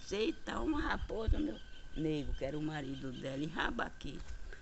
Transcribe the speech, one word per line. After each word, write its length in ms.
"Cê 260
tá 160
uma 200
raposa, 560
meu 220
nego", 360
que 120
era 120
o 40
marido 500
dela, 320
"enraba 400
aqui." 360